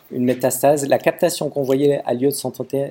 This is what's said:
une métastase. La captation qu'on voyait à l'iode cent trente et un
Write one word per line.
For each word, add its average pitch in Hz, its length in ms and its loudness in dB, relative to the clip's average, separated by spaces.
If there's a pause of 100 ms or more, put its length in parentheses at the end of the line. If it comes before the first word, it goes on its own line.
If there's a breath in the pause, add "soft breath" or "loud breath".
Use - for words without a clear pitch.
(120)
une 123 120 -2
métastase. 135 640 0
La 127 120 2
captation 160 500 0
qu'on 143 140 -4
voyait 139 420 2
à 123 80 -2
l'iode 131 200 0
cent 131 180 -6
trente - 220 -10
et 139 120 -2
un - 60 -10